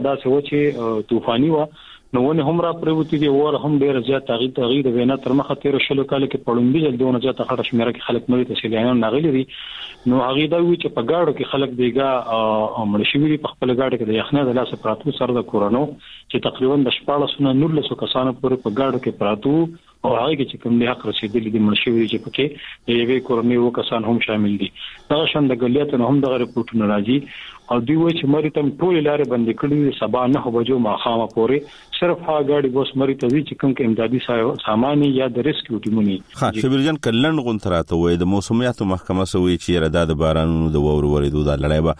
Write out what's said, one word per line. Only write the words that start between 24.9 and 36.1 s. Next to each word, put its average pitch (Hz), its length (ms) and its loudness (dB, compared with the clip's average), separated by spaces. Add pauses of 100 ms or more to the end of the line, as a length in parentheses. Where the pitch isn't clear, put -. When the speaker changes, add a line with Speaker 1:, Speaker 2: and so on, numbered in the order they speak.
Speaker 1:
دغه 156 220 2
شان 147 160 2
د 123 140 0
ګلیاتو 139 380 0
نه 117 100 4
هم 143 160 4
دغه 127 160 0
رپورټونه 113 500 -2
راځي. 107 260 0 (520)
او 120 60 0 (120)
دوی 151 80 2
وایي 165 240 2
چې 139 140 -2
مري 151 160 2
ته 151 120 -2
هم 139 160 0
ټولې 170 300 2
لارې 147 240 2
بندې 117 280 2
کړې 147 240 0
دي، 131 140 2
سبا 113 280 0
نهو 127 280 2
بجو 120 320 2
ماښامه 113 480 0
پورې 117 240 2 (400)
صرف 175 300 0
هغه 151 220 0
ګاډي 143 220 2
به 135 100 0
اوس - 180 -6
مري 135 140 2
ته 131 140 -2
ځي 143 200 2
چې - 120 -10
کوم 135 140 2
کې 135 140 -2
امدادي 113 380 0
سا-، 117 380 0
سامان 135 440 2
یا 131 260 2
د 123 140 0
ریسکیو 117 360 -4
ټیمونه 107 240 2
وي. 95 100 -2 (200)